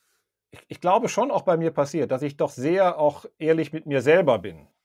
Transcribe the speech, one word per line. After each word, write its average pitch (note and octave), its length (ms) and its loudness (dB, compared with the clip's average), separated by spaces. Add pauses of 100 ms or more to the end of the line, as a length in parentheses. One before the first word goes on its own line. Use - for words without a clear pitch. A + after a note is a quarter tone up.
(500)
ich, - 180 -20
ich - 120 -14
glaube G3+ 280 2
schon C4 220 -2
auch C#3+ 120 -2
bei F3 140 2
mir E3 160 -2
passiert, C#3+ 380 -2
dass C3 120 -2
ich C#3+ 140 -6
doch D3 140 -2
sehr E3+ 480 0
auch D3 280 0 (120)
ehrlich D#3+ 340 0
mit D#3 140 -10
mir C#3 160 0
selber D3 360 4
bin. F2 300 -12 (160)